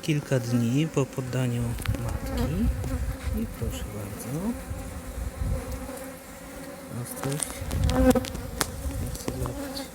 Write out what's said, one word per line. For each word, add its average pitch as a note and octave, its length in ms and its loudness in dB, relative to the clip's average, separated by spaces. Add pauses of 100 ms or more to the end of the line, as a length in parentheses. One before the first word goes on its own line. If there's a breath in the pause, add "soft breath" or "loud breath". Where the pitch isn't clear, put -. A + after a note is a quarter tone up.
Kilka D3 340 2
dni A#2+ 560 4
po C3+ 120 4
poddaniu B2 560 0 (420)
matki. A#2+ 500 0 (880)
I A2 40 -2 (120)
proszę - 260 -4 (120)
bardzo. G#2 360 -6 (2750)
Ostrość. C#3 460 -2 (1500)
Nie - 140 -2
chcę - 240 -4
złapać. C4+ 380 -2 (180)